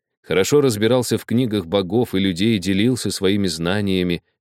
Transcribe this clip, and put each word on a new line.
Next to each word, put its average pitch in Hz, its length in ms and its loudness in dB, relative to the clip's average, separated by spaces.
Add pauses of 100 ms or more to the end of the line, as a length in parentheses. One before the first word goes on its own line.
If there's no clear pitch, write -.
(220)
хорошо 95 400 2
разбирался 117 560 2
в - 80 -10
книгах 107 400 -2
богов 98 500 0
и 95 40 0
людей, 98 380 0
делился 98 540 0
своими 98 360 0
знаниями, 90 760 -2 (180)